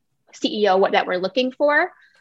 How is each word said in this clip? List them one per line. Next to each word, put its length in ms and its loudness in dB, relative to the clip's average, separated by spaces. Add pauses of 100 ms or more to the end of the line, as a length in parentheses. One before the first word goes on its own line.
(340)
C 300 -4
E 40 4
O 100 4
what, 140 2
that 160 0
we're 100 -4
looking 340 -2
for, 400 0 (300)